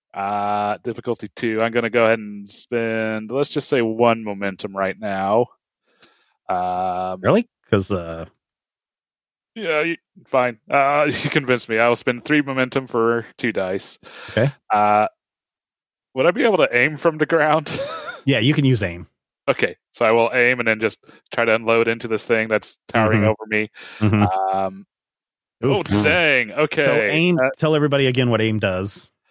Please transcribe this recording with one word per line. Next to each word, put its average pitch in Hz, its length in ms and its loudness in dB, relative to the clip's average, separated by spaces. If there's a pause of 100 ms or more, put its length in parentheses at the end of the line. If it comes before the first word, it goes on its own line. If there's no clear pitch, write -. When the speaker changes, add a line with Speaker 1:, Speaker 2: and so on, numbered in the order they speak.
(120)
Speaker 1:
uh, 104 720 -2
difficulty 113 520 -6
two. 110 260 -2
I'm 117 100 2
gonna 117 180 0
go 117 160 4
ahead 110 140 4
and 104 300 -14
spend, 110 840 -4
let's 139 180 -2
just - 200 -6
say, 135 120 2
one 113 420 2
momentum 98 520 -8
right 95 220 -2
now. 101 500 0 (1000)
Um, 92 760 -4
Speaker 2:
Really? 165 260 2 (220)
'Cause, 101 220 0
uh, 85 340 -6 (1300)
Speaker 1:
Yeah, 165 260 -2
you, 165 160 -2 (300)
fine. 123 320 0 (100)
Uh, 143 460 2
<laughs> - 80 -6
you 143 60 -4
convinced 127 400 0
me. 113 100 0
I 117 100 4
will 120 60 4
spend 120 300 -2
three 151 160 2
momentum 131 460 -2
for 117 380 0 (120)
two 117 140 -2
dice. 95 480 -6 (300)
Speaker 2:
Okay. 139 220 2 (220)
Speaker 1:
Uh, 104 340 4 (1080)
would 131 100 2
I 175 60 4
be 233 120 0
able 214 140 4
to 139 180 4
aim 143 220 2
from 156 200 0
the 151 80 0
ground? 156 440 2 (160)
<laughs> - 40 -10 (360)
Speaker 2:
Yeah, 135 140 2
you 131 140 2
can 147 120 0
use 120 180 2
aim. 87 240 -8 (400)
Speaker 1:
Okay, - 280 -2 (180)
so 120 120 0
I 110 60 4
will 117 240 2
aim 123 240 2
and 117 80 -4
then 110 140 0
just 110 180 -2 (320)
try 117 140 0
to 113 100 4
unload 113 320 2
into 113 200 -4
this 110 180 -2
thing 110 220 0
that's 107 300 -4 (120)
towering 110 320 2
Speaker 2:
Mm-hmm. 107 80 4
Speaker 1:
over 107 180 -2
me. 107 240 -2 (280)
Speaker 2:
Mm-hmm. 95 560 2
Speaker 1:
Um, 95 300 -4 (800)
Speaker 2:
Oof. 175 240 0
Speaker 1:
oh, 104 140 2
dang. 147 480 2
Okay. 151 340 0
Speaker 2:
So 131 160 2
aim, 160 380 2
Speaker 1:
Uh, 131 180 2
Speaker 2:
tell 156 160 0
everybody 143 320 2
again 127 240 2
what 113 120 2
aim 107 180 0
does. 98 500 -4 (200)